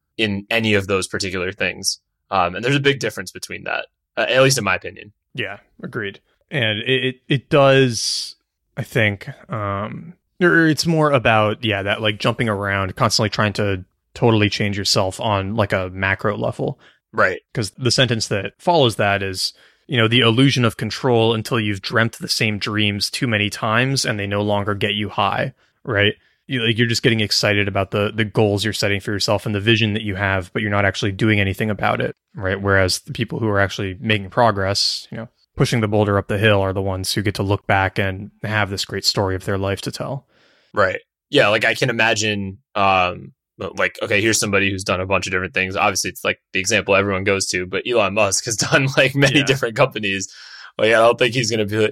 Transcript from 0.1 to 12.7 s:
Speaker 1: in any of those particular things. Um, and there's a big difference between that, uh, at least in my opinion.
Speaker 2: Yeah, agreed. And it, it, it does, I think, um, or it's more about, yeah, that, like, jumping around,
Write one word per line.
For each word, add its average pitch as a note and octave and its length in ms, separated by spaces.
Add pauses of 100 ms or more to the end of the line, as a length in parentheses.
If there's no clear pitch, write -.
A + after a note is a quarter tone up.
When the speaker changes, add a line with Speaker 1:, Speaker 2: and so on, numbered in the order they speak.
Speaker 1:
in G2+ 320
any A2+ 240
of G2 140
those F#2+ 200
particular F#2+ 440
things. F#2+ 480 (300)
Um, F2+ 260
and G2+ 80
there's C3 120
a C#3 60
big C3 180
difference G2+ 320
between F#2+ 320
that, - 240 (300)
uh, A2+ 100
at B2+ 160
least C3+ 140
in A2 60
my F#2+ 120
opinion. - 380 (200)
Speaker 2:
Yeah, G2+ 260 (220)
agreed. A2 380 (320)
And A2 280
it, B2 260
it, C3 100 (120)
it C#3+ 220
does, C3+ 880 (400)
I C3 80
think, G#2+ 460 (220)
um, G#2+ 600 (280)
or E3 260
it's D#3 180
more D#3 260
about, A2 520
yeah, G2+ 200
that, G#2 180
like, G#2+ 180
jumping A#2+ 300
around, G2 460